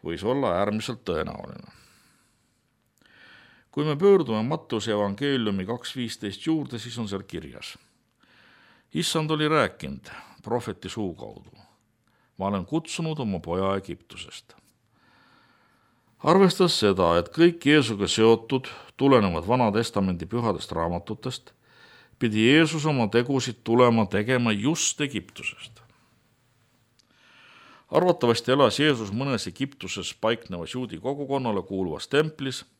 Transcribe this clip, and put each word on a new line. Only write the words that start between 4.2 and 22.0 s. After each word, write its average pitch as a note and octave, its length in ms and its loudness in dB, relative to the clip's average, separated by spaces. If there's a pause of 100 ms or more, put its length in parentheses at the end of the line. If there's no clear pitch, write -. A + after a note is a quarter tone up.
Matteuse A#2 480 -4
evangeeliumi G#2 760 0
kaks - 300 -8
viisteist A2 500 -8
juurde, C#3+ 340 -2
siis A#2 200 -12
on A2 80 -6
seal G2 160 -6
kirjas: - 540 -14 (1160)
Issand D#3 380 -2
oli D3+ 180 0
rääkinud G2 640 -2 (320)
prohveti A2 460 -6
suu G2 240 -6
kaudu: G#1+ 360 -16 (880)
"Ma F#2+ 100 -2
olen F#2+ 180 -2
kutsunud D#3+ 540 -4
oma G2+ 200 -4
poja F#2+ 360 0
Egiptusest." - 800 -12 (1700)
Arvestades F3+ 560 4
seda, F2+ 380 4
et - 180 0
kõik E3+ 300 4
Jeesuga A#2 420 2
seotud A2+ 600 4 (300)
tulenevad G2 500 4
Vana A#2+ 240 2
Testamendi F#2+ 540 0
pühadest A2+ 460 -4
raamatutest, F2 800 -6 (680)